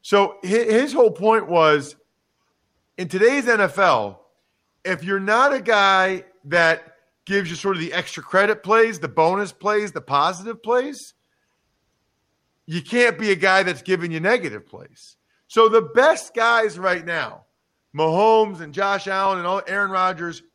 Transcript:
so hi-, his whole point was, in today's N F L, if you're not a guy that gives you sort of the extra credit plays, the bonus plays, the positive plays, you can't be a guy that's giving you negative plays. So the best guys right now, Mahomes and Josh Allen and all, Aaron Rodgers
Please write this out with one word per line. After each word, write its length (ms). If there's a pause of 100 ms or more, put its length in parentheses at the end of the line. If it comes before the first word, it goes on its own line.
so 420
hi-, 60
his 440
whole 180
point 360
was, 480 (1000)
in 120
today's 380
N 140
F 160
L, 480 (600)
if 180
you're 160
not 340
a 80
guy 640 (220)
that 520 (280)
gives 240
you 80
sort 180
of 60
the 120
extra 300
credit 400
plays, 360
the 100
bonus 420
plays, 400
the 100
positive 640
plays, 500 (1500)
you 140
can't 360
be 140
a 40
guy 280
that's 180
giving 300
you 80
negative 480
plays. 500 (300)
So 200
the 140
best 520
guys 440
right 280
now, 400 (500)
Mahomes 680
and 120
Josh 340
Allen 320
and 80
all, 200
Aaron 240
Rodgers 520 (120)